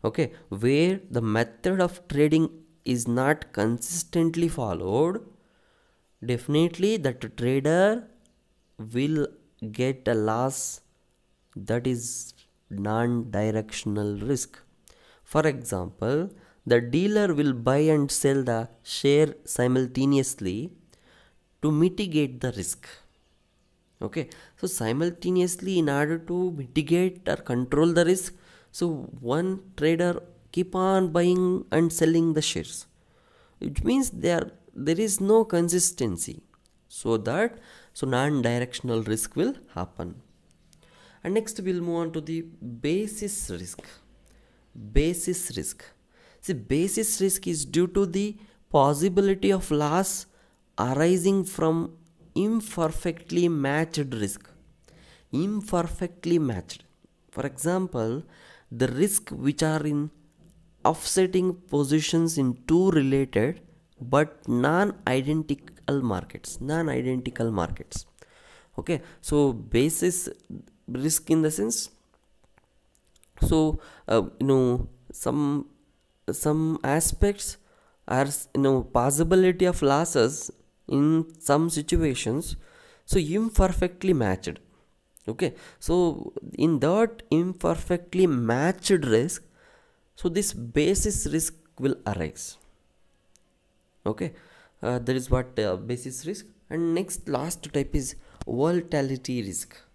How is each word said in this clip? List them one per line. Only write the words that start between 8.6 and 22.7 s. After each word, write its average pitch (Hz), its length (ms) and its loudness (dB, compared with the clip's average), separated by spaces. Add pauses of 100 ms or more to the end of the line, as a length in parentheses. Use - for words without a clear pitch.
will 139 480 -2 (460)
get 127 340 -4
a 120 80 2
loss. 113 680 -2 (760)
That 113 300 -4
is 120 480 -6 (340)
non-directional 107 1500 -2
risk. 117 400 -4 (680)
For 156 220 0
example, 123 840 -4 (360)
the 120 140 4
dealer 185 520 0
will 143 220 2
buy 123 240 0
and 151 320 4
sell 139 320 2
the 117 260 -2 (140)
share 147 520 2 (100)
simultaneously 127 1300 0 (920)
to 151 100 2
mitigate 151 720 0
the 127 100 -4
risk. - 340 -8 (1160)